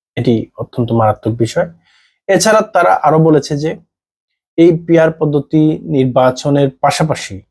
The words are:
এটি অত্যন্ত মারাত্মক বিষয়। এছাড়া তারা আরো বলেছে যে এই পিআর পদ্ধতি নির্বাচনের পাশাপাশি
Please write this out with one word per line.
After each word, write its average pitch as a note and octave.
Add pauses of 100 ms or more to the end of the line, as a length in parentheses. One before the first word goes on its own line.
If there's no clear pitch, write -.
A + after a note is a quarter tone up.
(160)
এটি A#2 (120)
অত্যন্ত -
মারাত্মক A2+
বিষয়। C#3 (580)
এছাড়া G#3
তারা F#3
আরো D#3
বলেছে D#3
যে D#3+ (840)
এই E3
পিআর E3
পদ্ধতি D#3
নির্বাচনের C3 (120)
পাশাপাশি C#3